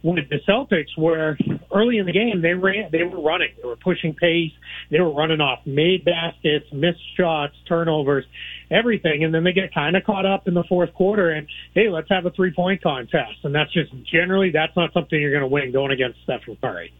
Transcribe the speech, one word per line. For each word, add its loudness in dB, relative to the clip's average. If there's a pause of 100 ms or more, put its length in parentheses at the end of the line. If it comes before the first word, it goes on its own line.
with 0
the -2
Celtics 0
where 2 (340)
early 4
in 0
the -2
game 2
they 2
ran, 0
they 2
were -6
running, 0 (100)
they -8
were -6
pushing -2
pace, 2 (360)
they 4
were 2
running 0
off 0
made 2
baskets, -2
missed -2 (120)
shots, 0 (140)
turnovers, 0 (460)
everything, 0
and -2
then 0
they 0
get -2
kinda -2
caught -2
up -2
in -2
the 0
fourth -2
quarter 0
and, -6 (280)
hey, 4
let's -6
have 0
a -2
three-point 0
contest. -2
And -4
that's 0
just -2 (100)
generally, 2
that's 0
not 2
something 0
you're 0
gonna 2
win 0
going 0
against -2
Stephen -6
Curry. -6